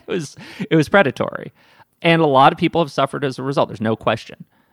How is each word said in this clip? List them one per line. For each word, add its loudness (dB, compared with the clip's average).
was, -8
it 2
was 0
predatory. -2
And 4
a 4
lot 6
of -2
people 0
have -6
suffered -2
as -6
a -8
result. -2
There's -12
no -2
question. -6